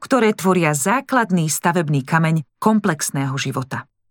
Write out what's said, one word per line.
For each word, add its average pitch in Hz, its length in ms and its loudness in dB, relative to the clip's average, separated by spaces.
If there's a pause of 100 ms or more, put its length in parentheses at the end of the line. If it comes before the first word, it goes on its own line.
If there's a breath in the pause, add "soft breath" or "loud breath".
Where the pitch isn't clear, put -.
ktoré 220 320 2
tvoria 175 320 2
základný 185 800 0
stavebný 151 560 0
kameň 160 400 2 (160)
komplexného 156 760 0
života. 127 500 -6 (200)